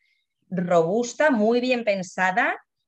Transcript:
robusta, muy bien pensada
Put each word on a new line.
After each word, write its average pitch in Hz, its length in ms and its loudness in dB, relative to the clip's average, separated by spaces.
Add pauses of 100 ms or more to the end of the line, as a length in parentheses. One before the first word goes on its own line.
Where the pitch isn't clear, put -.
(500)
robusta, 185 800 0
muy 233 300 2
bien 247 220 -2
pensada 196 760 -2 (300)